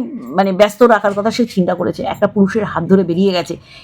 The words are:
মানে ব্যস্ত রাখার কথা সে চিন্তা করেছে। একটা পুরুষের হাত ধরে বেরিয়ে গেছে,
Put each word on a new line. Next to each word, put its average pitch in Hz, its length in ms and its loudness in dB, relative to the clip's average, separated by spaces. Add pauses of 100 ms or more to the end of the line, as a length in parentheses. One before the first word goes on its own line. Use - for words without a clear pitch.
(120)
মানে 185 400 -4
ব্যস্ত 202 300 2
রাখার 214 320 4
কথা 208 160 -2
সে 233 160 0
চিন্তা 180 280 0
করেছে। 175 280 -4
একটা - 240 -2
পুরুষের 196 380 0
হাত 170 200 -6
ধরে 190 200 4
বেরিয়ে 180 280 0
গেছে, 170 240 -4 (280)